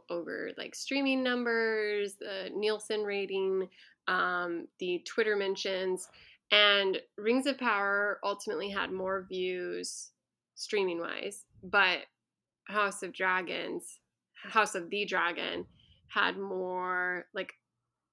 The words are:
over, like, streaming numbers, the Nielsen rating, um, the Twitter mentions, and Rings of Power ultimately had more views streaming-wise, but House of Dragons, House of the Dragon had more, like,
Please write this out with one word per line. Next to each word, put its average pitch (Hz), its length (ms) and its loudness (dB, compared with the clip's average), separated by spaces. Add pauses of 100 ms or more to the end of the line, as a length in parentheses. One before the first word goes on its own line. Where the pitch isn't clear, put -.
over, - 480 -6
like, - 200 -10
streaming 269 480 0
numbers, 220 880 0
the 190 400 -8
Nielsen 214 480 0
rating, 190 680 0 (380)
um, 180 600 0 (100)
the 180 220 0
Twitter 214 340 0
mentions, 190 760 -2 (440)
and 202 500 8 (140)
Rings 240 320 2
of 262 100 0
Power 202 640 2
ultimately 202 480 -4
had 185 220 -4
more 190 360 -2
views 180 840 -6 (420)
streaming-wise, 185 920 -4 (200)
but 185 420 4 (640)
House 196 340 0
of 180 100 -6
Dragons, 175 840 -2 (360)
House 202 420 2
of 170 140 -6
the 208 140 -2
Dragon 175 600 -2 (400)
had 185 320 0
more, 180 960 -2
like, 190 240 -8 (540)